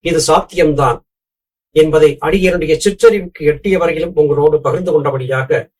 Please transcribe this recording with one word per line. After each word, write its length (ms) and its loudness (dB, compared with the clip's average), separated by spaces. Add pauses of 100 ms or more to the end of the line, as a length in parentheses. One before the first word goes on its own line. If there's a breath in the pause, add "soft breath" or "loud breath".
இது 260 -2
சாத்தியம்தான் 720 0 (720)
என்பதை 400 4 (100)
அடியனுடைய 560 -2
சிற்றறிவுக்கு 640 0 (100)
எட்டிய 260 -2
வரையிலும் 360 -4
உங்களோடு 460 2
பகிர்ந்து 320 -4
கொண்டபடியாக 880 -2